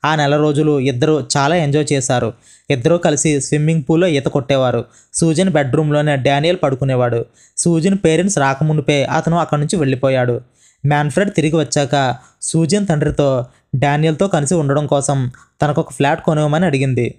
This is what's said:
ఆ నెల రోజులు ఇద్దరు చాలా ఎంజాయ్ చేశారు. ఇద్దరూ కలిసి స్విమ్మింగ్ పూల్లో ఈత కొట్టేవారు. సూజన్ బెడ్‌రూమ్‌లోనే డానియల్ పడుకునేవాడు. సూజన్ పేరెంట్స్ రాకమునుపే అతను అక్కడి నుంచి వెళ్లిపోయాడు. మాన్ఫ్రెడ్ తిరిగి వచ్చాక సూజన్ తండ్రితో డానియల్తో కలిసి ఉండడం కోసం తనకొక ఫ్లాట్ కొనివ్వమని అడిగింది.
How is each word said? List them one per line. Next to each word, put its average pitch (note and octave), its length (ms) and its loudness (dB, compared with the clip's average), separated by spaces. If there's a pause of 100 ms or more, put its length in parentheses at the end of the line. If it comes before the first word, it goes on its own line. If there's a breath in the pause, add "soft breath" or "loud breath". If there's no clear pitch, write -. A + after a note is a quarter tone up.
ఆ D#3 100 2
నెల D3 200 0
రోజులు D3+ 440 2
ఇద్దరు C3+ 480 0 (100)
చాలా C#3+ 180 0
ఎంజాయ్ D3+ 380 0
చేశారు. B2 400 -2 (360 soft breath)
ఇద్దరూ D3 280 2
కలిసి D3+ 440 0
స్విమ్మింగ్ D#3 480 0
పూల్లో F3+ 180 2
ఈత C#3+ 160 0
కొట్టేవారు. B2+ 640 0 (280 soft breath)
సూజన్ E3 360 2
బెడ్‌రూమ్‌లోనే D3 680 0
డానియల్ C#3+ 480 0
పడుకునేవాడు. B2+ 640 0 (320 soft breath)
సూజన్ F3 480 0
పేరెంట్స్ E3 320 2
రాకమునుపే C#3+ 680 0
అతను D#3+ 340 0
అక్కడి D3+ 240 0
నుంచి D3 140 -2
వెళ్లిపోయాడు. C3 680 0 (440 soft breath)
మాన్ఫ్రెడ్ D3 460 0
తిరిగి D#3 240 0
వచ్చాక C#3+ 600 0 (260 soft breath)
సూజన్ F3 460 0
తండ్రితో C#3 580 0 (300 soft breath)
డానియల్తో D3 520 0
కలిసి D#3 280 0
ఉండడం C#3+ 320 0
కోసం C#3 440 0 (300 loud breath)
తనకొక D3+ 300 -2
ఫ్లాట్ D3 320 -2
కొనివ్వమని D3+ 420 0
అడిగింది. C3 540 -2